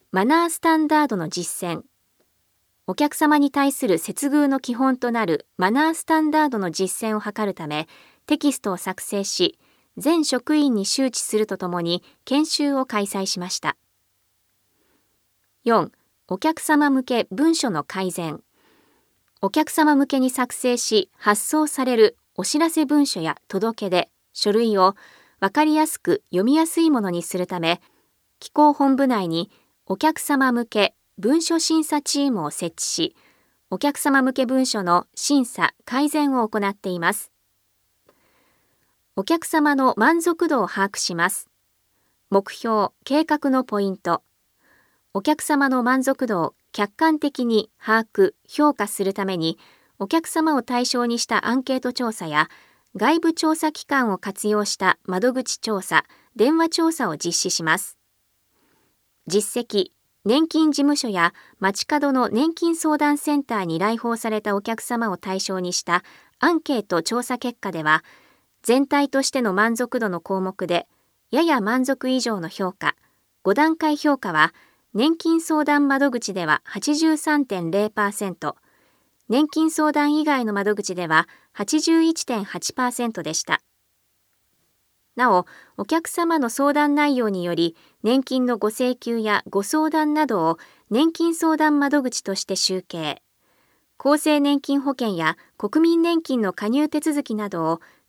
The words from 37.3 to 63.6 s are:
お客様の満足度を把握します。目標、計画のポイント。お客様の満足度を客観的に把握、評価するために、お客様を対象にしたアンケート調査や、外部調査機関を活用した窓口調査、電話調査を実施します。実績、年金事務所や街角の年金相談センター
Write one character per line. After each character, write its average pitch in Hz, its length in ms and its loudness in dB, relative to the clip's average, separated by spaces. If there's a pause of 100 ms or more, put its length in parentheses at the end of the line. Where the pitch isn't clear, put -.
お 196 80 -2
客 330 180 0
様 294 320 2
の 262 220 2
満 320 240 4
足 339 260 0
度 269 160 2
を 175 40 0
把 196 200 -2
握 196 100 -12
し - 180 -4
ま 170 140 2
す。 - 200 -10 (800)
目 196 200 0
標、 220 420 -2 (120)
計 302 220 0
画 302 240 0
の 262 160 2
ポ 208 160 -2
イ 196 80 -2
ン 185 80 -6
ト。 - 260 -2 (920)
お 196 80 -4
客 302 200 0
様 277 260 0
の 254 160 0
満 254 220 2
足 269 200 -2
度 202 160 0
を 151 140 -4 (160)
客 208 240 -4
観 320 240 2
的 285 240 -2
に 226 260 0 (160)
把 220 200 2
握、 - 260 2 (160)
評 294 260 2
価 208 140 -4
す - 160 -6
る 190 100 -2
た 196 120 -4
め 190 100 -4
に、 165 240 -2 (400)
お 196 80 -6
客 320 180 0
様 320 300 0
を 254 60 0
対 247 240 -2
象 240 200 -2
に 233 140 -2
し - 60 -4
た - 220 -2
ア 226 60 0
ン 262 100 0
ケ 262 140 -2
ー - 40 -6
ト 247 100 -4
調 240 220 -4
査 185 140 -10
や、 151 200 2 (480)
外 262 240 2
部 330 140 2
調 311 220 0
査 311 180 -2
機 - 100 -14
関 254 300 0
を 180 40 -2
活 202 300 -8
用 208 160 2
し - 140 -6
た - 260 0
窓 190 300 0
口 254 260 -6
調 208 220 -4
査、 - 240 0 (320)
電 254 180 2
話 330 140 2
調 330 240 0
査 240 160 -4
を 151 80 -6
実 170 160 -6
施 - 180 -2
し - 100 -4
ま 160 160 2
す。 - 200 -10 (1300)
実 214 380 -2
績、 202 240 -2 (360)
年 285 220 2
金 311 240 2
事 285 120 0
務 294 120 2
所 269 120 -4
や 180 260 0 (260)
街 196 280 -2
角 285 240 0
の 254 180 0
年 302 240 0
金 330 220 -2
相 311 220 0
談 294 200 2
セ 294 200 -2
ン 277 60 -2
タ 226 160 -4
ー 190 40 -4